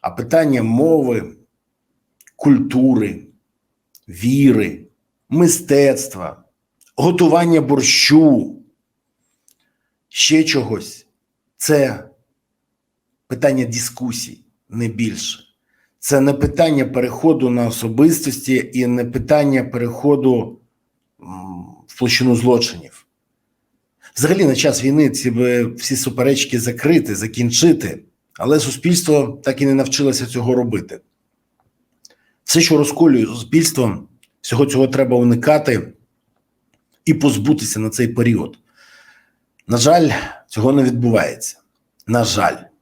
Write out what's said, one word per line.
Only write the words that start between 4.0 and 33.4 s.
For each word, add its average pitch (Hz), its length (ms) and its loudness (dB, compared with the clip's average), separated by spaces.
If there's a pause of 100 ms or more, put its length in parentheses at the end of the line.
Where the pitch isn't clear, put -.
віри, 107 800 0 (420)
мистецтва, 139 1160 0 (520)
готування 170 640 2
борщу, 139 1000 2 (1500)
ще 156 360 2
чогось, 117 600 -6 (500)
це 139 520 0 (1160)
питання 131 380 0
дискусій, 120 800 -8 (240)
не 113 200 -6
більше. 101 520 -6 (580)
Це 139 220 0
не 139 120 2
питання 147 520 0
переходу 127 680 0
на 120 160 0
особистості 127 1080 0
і 127 120 -2
не 123 180 -2
питання 135 600 0
переходу, 127 960 -2 (600)
м, - 60 -20 (600)
в - 120 -20
площину 123 380 0
злочинів. 113 720 -2 (1080)
Взагалі 165 280 0
на 135 100 2
час 131 300 0
війни 139 260 2
ці - 200 -4
би 120 360 0
всі - 300 -6
суперечки 127 640 -2
закрити, 123 560 0
закінчити, 117 880 0 (340)
але 139 220 0
суспільство 147 840 0
так 135 180 -4
і 139 40 2
не 135 80 2
навчилося 131 520 -2
цього 123 280 -2
робити. 117 460 -4 (1400)
Все, - 160 2
що 160 180 2
розколює 143 480 2
суспільство, 120 840 -2 (320)